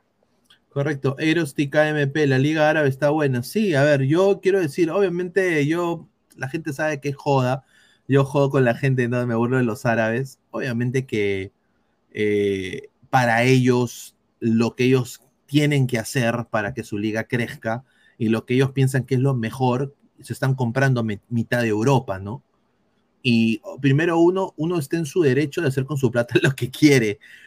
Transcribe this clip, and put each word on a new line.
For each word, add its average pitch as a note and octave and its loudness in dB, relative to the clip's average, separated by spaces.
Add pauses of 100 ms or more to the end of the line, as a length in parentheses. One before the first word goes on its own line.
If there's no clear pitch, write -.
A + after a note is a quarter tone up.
(680)
Correcto. C#3 -4
Eros D#3+ 0
T C#3+ -2
K D3+ 2
M D3 0
P, C#3+ 0
la C3 2
Liga D3+ 2
Árabe D#3 2
está C#3+ 0
buena. C#3 0
Sí, G#3 -2
a C3+ 4
ver, D3 2
yo F#3+ 2
quiero F#3+ 2
decir, E3 0
obviamente, F3+ 0
yo, E3+ -2 (260)
la C3+ -10
gente D#3+ -6
sabe D#3 -4
que C#3+ -6
es C3+ -6
joda. C3+ 0 (440)
Yo C3+ 4
jodo C#3 0
con C#3 2
la A#2 2
gente, B2+ 0
no B2 -2
me A#2+ -2
burlo A#2+ 2
de B2+ 2
los A2 -4
árabes. A2+ -2 (120)
Obviamente B2 -4
que... G2+ -4 (580)
Eh, G2+ -2 (220)
para A#2+ 2
ellos B2 2 (240)
lo A2+ 0
que B2 0
ellos B2+ 0 (240)
tienen C#3+ 2
que A#2+ -2
hacer A#2 -2
para G#2 -4
que A2 -10
su - -8
liga A2 -2
crezca A#2 -6 (340)
y A2 -2
lo A2+ -2
que B2 -2
ellos C3+ 2
piensan C3 0
que C3 -2
es B2 0
lo C3+ 0
mejor, B2+ -2 (260)
se - -12
están C3+ -2
comprando B2+ 0
mi-, G#2 -6 (100)
mitad A#2+ -2
de A#2 0
Europa, A2 0
¿no? G2+ -12 (800)
Y, A2+ 2
oh, - -16
primero D3+ 2
uno, F#3 2
uno E3+ -4
está D#3 -4
en E3 -4
su F3 -2
derecho C#3+ 2
de D#3+ 0
hacer C3 -2
con D3+ -4
su - 0
plata A#2+ -2
<laughs> A#2+ 4
lo C#3+ 0
que - -6
quiere, B2 4 (280)